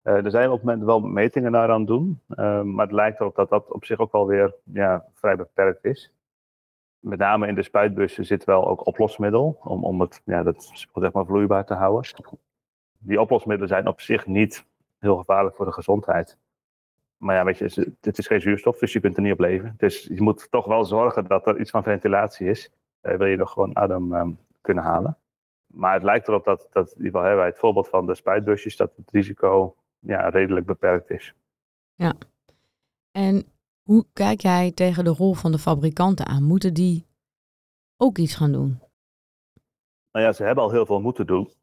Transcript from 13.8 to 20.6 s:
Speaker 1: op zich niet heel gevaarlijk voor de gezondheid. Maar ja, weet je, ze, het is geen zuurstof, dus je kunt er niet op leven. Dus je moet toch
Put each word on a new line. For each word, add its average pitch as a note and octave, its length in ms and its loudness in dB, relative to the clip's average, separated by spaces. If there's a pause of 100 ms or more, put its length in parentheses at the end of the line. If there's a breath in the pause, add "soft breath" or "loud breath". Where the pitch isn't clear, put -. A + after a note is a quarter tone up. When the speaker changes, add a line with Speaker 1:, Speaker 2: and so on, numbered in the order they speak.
Speaker 1:
op - 140 -6
zich - 260 -4
niet G2 380 0 (340)
heel G2+ 180 2
gevaarlijk G2 380 0
voor G2 100 -4
de F#2 60 -6
gezondheid. F#2+ 640 -2 (800)
Maar G2 180 -2
ja, F#2 80 4
weet F#2 140 0
je, G2+ 120 -4
ze, F2 320 -4
het - 160 -4
is - 100 -8
geen G#2 140 2
zuurstof, G2+ 360 0
dus - 160 -2
je A2 60 -2
kunt F#2+ 160 0
er G2 60 0
niet G2+ 120 2
op - 60 -2
leven. F#2+ 380 0
Dus - 260 0
je F#2+ 180 -6
moet - 300 0
toch A#2+ 140 0